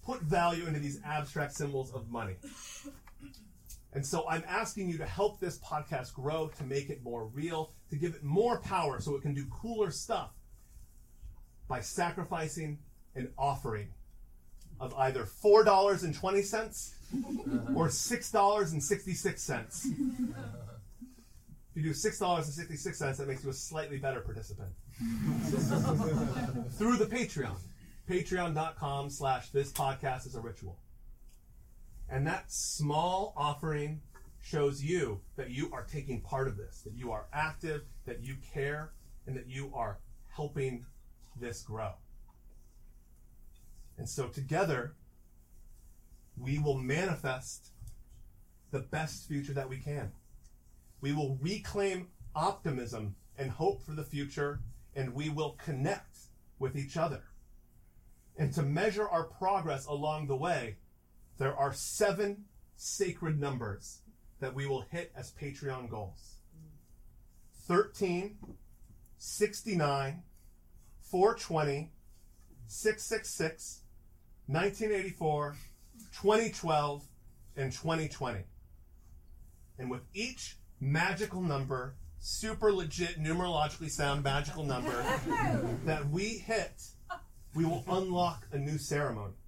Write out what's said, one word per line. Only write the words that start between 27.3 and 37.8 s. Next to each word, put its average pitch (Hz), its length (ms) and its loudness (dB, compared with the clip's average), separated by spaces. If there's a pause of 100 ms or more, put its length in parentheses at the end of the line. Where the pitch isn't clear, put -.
Patreon 180 460 2
dot 160 220 0
com 139 340 -2
slash 135 400 0
this 139 220 2
podcast 135 540 0
is 131 80 -10
a 120 60 -4
ritual. 104 380 -8 (1300)
And 135 160 2
that - 240 -2
small 160 840 0
offering 147 640 0 (400)
shows 143 420 2
you 143 380 2 (160)
that 131 140 -6
you 143 240 -2
are - 100 -6
taking 135 380 -4
part 135 260 0
of 101 80 -2
this, - 300 -10
that 101 80 -10
you 123 180 -4
are 107 220 -6
active, 151 480 -2 (240)